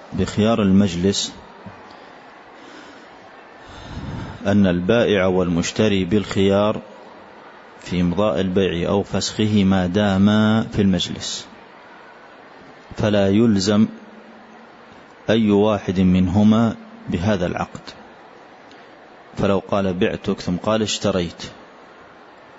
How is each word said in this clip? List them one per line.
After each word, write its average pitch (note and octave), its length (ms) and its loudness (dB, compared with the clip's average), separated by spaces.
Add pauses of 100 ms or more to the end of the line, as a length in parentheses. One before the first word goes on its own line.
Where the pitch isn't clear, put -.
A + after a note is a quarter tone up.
(140)
بخيار G#2+ 480 0
المجلس G2 720 0 (3000)
أن G2+ 220 4
البائع F#2 580 2
والمشتري F#2 800 0
بالخيار G2 760 0 (1000)
في F2+ 200 -4
إمضاء F2 400 0
البيع F2+ 480 0
أو G2 140 0
فسخه G#2 600 -2
ما F#2+ 240 2
داما G#2 760 2
في - 180 -4
المجلس، - 640 -2 (1500)
فلا G#2 320 2
يلزم G#2 580 4 (1400)
أي A2 220 2
واحد G2+ 480 2
منهما G2+ 760 4 (340)
بهذا F#2+ 360 -2
العقد. E2+ 360 -6 (1600)
فلو G2 220 0
قال: G2 340 -2
"بعتك"، F#2+ 480 -4
ثم F2+ 160 -4
قال: A2 240 -2
"اشتريت"، F#2+ 600 -4 (1160)